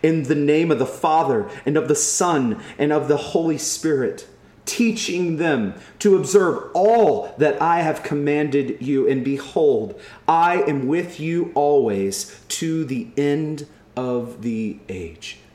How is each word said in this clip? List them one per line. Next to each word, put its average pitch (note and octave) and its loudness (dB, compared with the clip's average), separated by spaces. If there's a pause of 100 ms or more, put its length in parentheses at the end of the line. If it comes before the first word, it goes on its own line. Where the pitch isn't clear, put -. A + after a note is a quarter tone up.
in D#3+ 2
the B2+ 0
name D3+ 2
of C3+ 2
the B2 0
Father D#3 0 (160)
and D3 0
of C#3+ 0
the D3+ 2
Son C#3 0 (160)
and D3 2
of C#3 2
the D3 4
Holy E3 -2
Spirit, - -2 (400)
teaching F3+ 0
them C#3 0 (260)
to G3 6
observe F#3 2 (120)
all G3 2
that D3 2
I E3+ 2
have D#3 -2
commanded C#3+ 0
you. C3+ 0
And C3+ 0
behold, C3+ 0 (300)
I E3 4
am C#3 -2
with F3 -2
you E3+ -4
always A2+ 0 (100)
to D#3+ -4
the B2+ -6
end D3 -2 (300)
of A#2+ -6
the A2 -4 (120)
age." E2+ -14 (160)